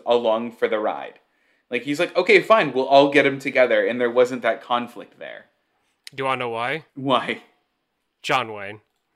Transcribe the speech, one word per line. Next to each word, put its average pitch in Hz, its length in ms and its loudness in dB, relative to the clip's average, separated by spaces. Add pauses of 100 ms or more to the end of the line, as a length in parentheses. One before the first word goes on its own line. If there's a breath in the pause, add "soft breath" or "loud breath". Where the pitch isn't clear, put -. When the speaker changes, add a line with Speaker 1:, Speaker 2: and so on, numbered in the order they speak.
Speaker 1:
along 117 480 0
for - 140 -2
the 107 120 -2
ride. 78 400 -8 (500)
Like, 120 140 -8
he's 143 160 -6
like, 170 160 -4
"Okay, 185 260 4
fine, 165 320 2
we'll 131 140 -2
all 143 240 6
get 143 140 4
him 139 140 -2
together," 123 480 2
and 120 120 -4
there 120 120 0
wasn't 123 320 2
that 117 180 -2
conflict 120 580 -8
there. 58 260 -18 (680)
Speaker 2:
Do 135 80 -12
you 135 40 -6
wanna 131 140 -2
know 123 100 -6
why? 123 360 -6 (100)
Speaker 1:
Why? 131 460 -2 (800)
Speaker 2:
John 120 320 -2
Wayne. 104 280 -14 (340)